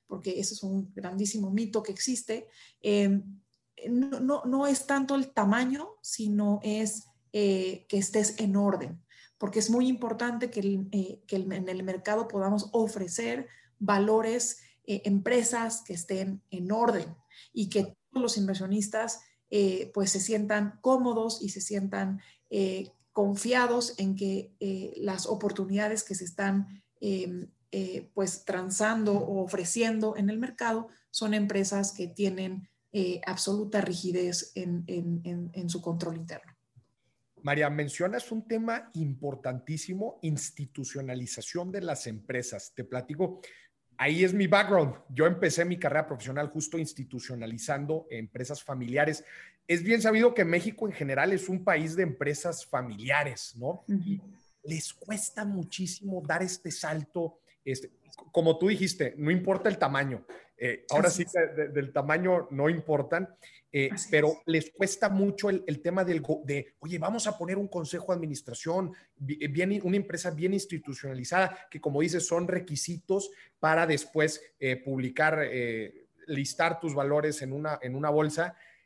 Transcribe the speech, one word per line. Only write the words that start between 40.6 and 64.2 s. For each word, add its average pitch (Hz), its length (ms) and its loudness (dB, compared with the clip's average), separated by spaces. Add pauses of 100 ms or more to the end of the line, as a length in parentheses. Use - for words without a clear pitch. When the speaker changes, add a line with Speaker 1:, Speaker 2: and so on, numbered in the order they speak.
Speaker 2:
de 196 100 -6
las 165 260 -6
empresas. 110 680 -8
Te 127 80 -10
platico, 151 580 -4 (560)
ahí 156 260 4
es 185 100 4
mi 202 140 4
background. 185 480 4 (140)
Yo 139 180 4
empecé 170 360 2
mi 175 140 0
carrera 151 300 0
profesional 135 420 -4
justo 156 280 -6
institucionalizando 139 1300 -6
empresas 123 540 -8
familiares. 139 600 0 (440)
Es 170 160 2
bien 226 180 4
sabido 226 320 6
que 214 120 4
México 180 420 0
en 196 60 -4
general 139 380 2
es 185 160 0
un 185 160 -2
país 160 320 2
de 185 80 4
empresas 151 600 -2
familiares, 127 920 -2
¿no? 139 320 -6
Speaker 1:
Ujú. 208 60 0 (100)
Speaker 2:
Y 196 180 -2 (420)
les 156 300 -8
cuesta 208 520 -6
muchísimo 185 800 -4
dar 160 160 0
este 180 300 -4
salto. 160 680 -4 (240)
Este, 131 280 -6 (400)
como 160 260 6
tú 175 100 4
dijiste, 180 500 2
no 151 120 0
importa 185 400 2
el 190 80 0
tamaño. 139 480 0 (340)
Eh, 120 300 -2
ahora 156 200 6
Speaker 1:
Así 175 80 2
Speaker 2:
sí 180 100 0
Speaker 1:
es. - 60 -12
Speaker 2:
que 156 280 2
de, 151 80 0
del 139 240 -2
tamaño 165 560 2
no 139 180 2
importan, 160 600 0 (420)
eh, 135 200 0
Speaker 1:
Así - 180 -6
Speaker 2:
pero 151 200 6